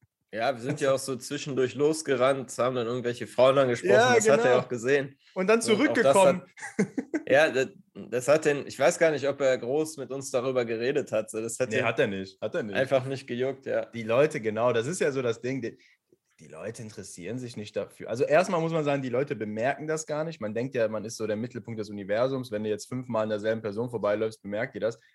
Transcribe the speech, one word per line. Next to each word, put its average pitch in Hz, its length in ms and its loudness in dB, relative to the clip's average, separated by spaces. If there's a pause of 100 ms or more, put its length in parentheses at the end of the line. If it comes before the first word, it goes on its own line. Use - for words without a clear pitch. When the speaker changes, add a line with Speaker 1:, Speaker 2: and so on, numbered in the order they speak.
(340)
Speaker 1:
Ja, 120 200 0
wir 113 60 -12
sind 143 200 -4
ja 135 120 2
auch 131 60 2
so 131 180 -6
zwischendurch 131 580 -4
losgerannt, 135 840 0
haben 127 180 0
dann 117 100 -2
irgendwelche 120 400 -4
Frauen 131 320 6
angesprochen. 190 540 6
Speaker 2:
Ja, - 0 -
Speaker 1:
Das 220 160 4
hat 147 160 6
er 127 120 6
Speaker 2:
genau. - 20 6
Speaker 1:
auch - 100 -2
gesehen. 135 480 0 (180)
Speaker 2:
Und 185 120 -2
dann 233 160 4
Speaker 1:
Und 226 240 4
auch 269 140 2
das 190 240 8
Speaker 2:
zurückgekommen. - 0 -
Speaker 1:
hat, 180 220 4 (100)
Speaker 2:
<laughs> - 720 -4
Speaker 1:
ja, 147 220 6
das, 127 180 0 (260)
das 110 340 -6
hat 156 180 6
den, 143 200 0
ich 110 120 -12
weiß 156 200 4
gar 165 140 4
nicht, 139 160 -2
ob 139 120 -2
er 131 180 2
groß 143 400 -2
mit 127 140 -8
uns 135 180 -8
darüber 127 340 0
geredet 120 480 -2
hat. 123 180 -2
So, 113 120 -6
das 113 180 -6
hat 120 120 -2
Speaker 2:
Nee, - 20 0
Speaker 1:
den 110 100 0
Speaker 2:
hat 113 140 0
er 135 80 4
nicht. 95 340 -6
Hat 110 140 -6
er 165 80 -2
nicht. 120 300 -2
Speaker 1:
einfach 131 140 2
nicht 135 200 -8
gejuckt, 127 400 -6
ja. 113 200 -2
Speaker 2:
Die 117 180 -8
Leute, 131 360 2
genau, 110 320 0
das 117 140 0
ist - 140 -4
ja 147 120 0
so 131 100 -2
das 117 200 -2
Ding, 127 200 -4
die, - 160 -8 (640)
die 76 80 -20
Leute 101 340 -12
interessieren 104 560 -12
sich 120 180 -12
nicht 104 200 -10
dafür. - 340 -8
Also 123 140 0
erstmal 170 360 2
muss 165 120 -2
man 156 120 -2
sagen, 143 180 -2
die 131 80 -6
Leute 131 260 -2
bemerken 113 500 -4
das 156 200 -4
gar 156 180 -4
nicht. 165 160 -12
Man 107 140 -6
denkt 123 200 -4
ja, 113 140 0
man 107 160 -8
ist 110 120 -12
so 110 100 -6
der 104 100 -2
Mittelpunkt 113 440 -8
des 104 100 -8
Universums. 113 640 -2
Wenn 107 120 -4
du 107 60 -2
jetzt 104 180 -6
fünfmal 120 360 -4
an 107 60 -4
derselben 110 320 -2
Person 113 280 -6
vorbeiläufst, 107 520 -2
bemerkt 104 320 -6
ihr 98 80 -10
das. 117 160 -2 (160)